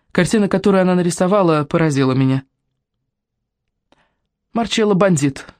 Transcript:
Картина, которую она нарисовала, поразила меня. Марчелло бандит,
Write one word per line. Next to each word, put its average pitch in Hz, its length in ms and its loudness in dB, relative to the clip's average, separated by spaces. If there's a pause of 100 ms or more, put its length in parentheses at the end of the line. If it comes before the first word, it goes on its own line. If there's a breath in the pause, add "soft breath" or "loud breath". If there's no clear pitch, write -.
(120)
Картина, 196 360 0
которую 190 340 0
она 185 120 0
нарисовала, 180 720 0
поразила 139 480 0
меня. 135 300 0 (2000)
Марчелло 220 420 0
бандит, 170 520 0 (140)